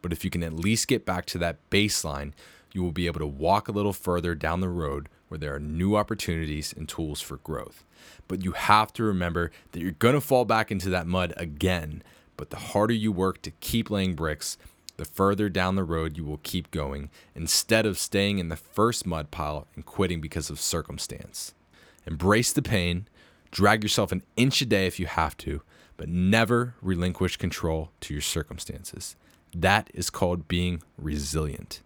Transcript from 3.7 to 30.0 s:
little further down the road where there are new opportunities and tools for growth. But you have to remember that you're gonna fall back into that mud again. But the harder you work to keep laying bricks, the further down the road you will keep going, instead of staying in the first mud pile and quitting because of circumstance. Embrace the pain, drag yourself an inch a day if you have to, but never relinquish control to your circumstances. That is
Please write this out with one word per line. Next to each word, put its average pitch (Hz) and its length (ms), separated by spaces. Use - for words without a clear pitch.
little 101 220
further 87 400
down 80 260
the 92 80
road 73 400
where 82 100
there 73 160
are 73 60
new 85 360
opportunities 82 800
and 78 100
tools 76 360
for 67 160
growth. - 460
But 95 160
you 95 80
have 107 420
to 120 80
remember 87 480
that 87 100
you're 87 120
gonna 131 280
fall 127 240
back 110 260
into 95 200
that 87 160
mud 90 320
again. 80 640
But - 140
the - 80
harder 107 340
you 107 200
work 92 300
to - 100
keep - 380
laying 95 240
bricks, 78 440
the 80 80
further 101 420
down 92 260
the 95 100
road 80 340
you 80 60
will 73 180
keep - 280
going, 71 380
instead 110 520
of 98 120
staying 101 400
in 85 120
the 78 60
first - 500
mud 80 240
pile 76 440
and - 120
quitting 87 340
because 78 300
of 73 100
circumstance. - 960
Embrace 95 460
the 147 100
pain, 87 440
drag 104 320
yourself 104 300
an 95 100
inch 127 240
a 139 60
day 98 200
if 90 140
you 85 60
have 80 320
to, 73 240
but 76 140
never 113 720
relinquish 90 560
control 80 520
to - 120
your 73 100
circumstances. - 960
That 92 400
is - 160